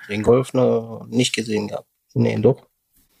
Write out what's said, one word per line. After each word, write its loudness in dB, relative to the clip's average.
den -6
Golf 2
noch -2
nicht 0
gesehen -4
gehabt? -10
Nee, 0
doch. 2